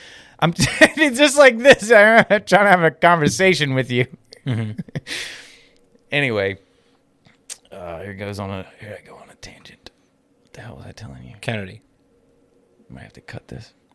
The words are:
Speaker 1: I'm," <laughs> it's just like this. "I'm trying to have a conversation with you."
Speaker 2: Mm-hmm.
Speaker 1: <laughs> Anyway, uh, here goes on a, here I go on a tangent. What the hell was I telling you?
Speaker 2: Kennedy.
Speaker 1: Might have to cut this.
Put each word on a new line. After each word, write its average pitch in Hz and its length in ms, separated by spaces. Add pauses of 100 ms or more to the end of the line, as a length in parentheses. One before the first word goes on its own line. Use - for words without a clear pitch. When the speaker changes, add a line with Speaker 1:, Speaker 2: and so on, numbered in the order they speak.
(440)
Speaker 1:
I'm," 165 120
<laughs> - 480
it's 254 140
just 285 220
like 254 180
this. 233 340
"I'm 214 360
trying 202 380
to 202 40
have 180 140
a 160 80
conversation 165 840
with 131 180
you." 123 140 (400)
Speaker 2:
Mm-hmm. 113 260 (140)
Speaker 1:
<laughs> - 40 (1200)
Anyway, 107 460 (1120)
uh, 87 300
here 98 120
goes 101 260
on 98 100
a, 95 160 (140)
here 104 240
I - 20
go - 100
on - 140
a - 60
tangent. - 540 (540)
What - 100
the - 80
hell 113 160
was - 80
I 95 80
telling 65 320
you? 62 160
Speaker 2:
Kennedy. 107 400 (1080)
Speaker 1:
Might 64 140
have - 120
to - 80
cut - 260
this. - 260 (220)